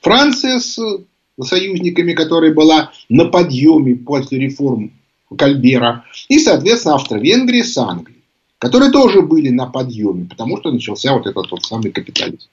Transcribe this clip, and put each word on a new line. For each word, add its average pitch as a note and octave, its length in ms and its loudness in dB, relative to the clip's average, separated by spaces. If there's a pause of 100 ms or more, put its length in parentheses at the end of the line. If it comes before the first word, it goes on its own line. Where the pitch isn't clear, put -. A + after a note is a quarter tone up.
Франция B3+ 580 2
с - 200 -10 (600)
союзниками, F3 720 -2
которая D#3+ 400 2
была D#3 380 4 (180)
на C#3+ 160 4
подъёме C#3+ 720 2
после C3+ 440 -6
реформ B2+ 520 -4 (460)
Кальбера. B2 680 2 (240)
И, D4 100 4
соответственно, G#3 560 2
Австро-Венгрия A3+ 680 0
с - 140 -6
Англией, - 460 -8 (360)
которые B3+ 320 2
тоже A3+ 300 6
были D3+ 280 2
на B2+ 160 0
подъёме, G#2+ 600 -6
потому B2 320 -8
что E3 140 -6
начался B2 420 -4
вот A2 140 -2
этот F#2+ 240 -8
вот F2+ 140 -10
самый A2 260 -6
капитализм. - 600 -10